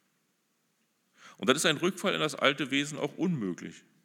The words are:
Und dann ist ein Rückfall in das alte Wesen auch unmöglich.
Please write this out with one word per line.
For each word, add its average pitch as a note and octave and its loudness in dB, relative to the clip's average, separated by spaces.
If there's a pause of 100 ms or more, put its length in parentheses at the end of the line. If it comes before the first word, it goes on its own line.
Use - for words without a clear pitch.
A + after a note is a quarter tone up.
(1400)
Und F#2+ -2
dann C3 10
ist D#3 0
ein D#3 4
Rückfall F3+ -2
in D#3+ -2
das D#3 -2
alte C#3 0
Wesen C#3+ -2
auch D3 -4
unmöglich. G2+ -4 (200)